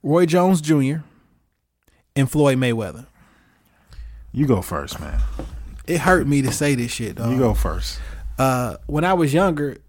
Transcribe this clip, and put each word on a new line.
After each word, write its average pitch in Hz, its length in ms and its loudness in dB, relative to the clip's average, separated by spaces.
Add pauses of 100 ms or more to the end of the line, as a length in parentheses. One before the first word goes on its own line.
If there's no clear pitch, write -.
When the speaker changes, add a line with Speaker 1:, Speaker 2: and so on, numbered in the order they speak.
Speaker 1:
Roy 165 240 4
Jones 180 340 4
Junior, 151 440 2 (1120)
and 135 140 2
Floyd 143 280 2
Mayweather. 113 480 -2 (1300)
Speaker 2:
You 139 140 0
go 107 160 2
first, 73 380 -8
man. 73 200 -4 (640)
Speaker 1:
It 170 140 0
hurt 175 260 4
me 143 160 2
to 127 100 0
say 143 220 0
this 120 180 -4
shit, 107 240 -8
dog. 117 160 -2
Speaker 2:
You 131 60 0
go 117 160 4
first. - 440 -2 (400)
Speaker 1:
Uh, 127 380 0 (100)
when 151 180 -2
I 185 80 2
was 156 220 2
younger 151 440 0 (100)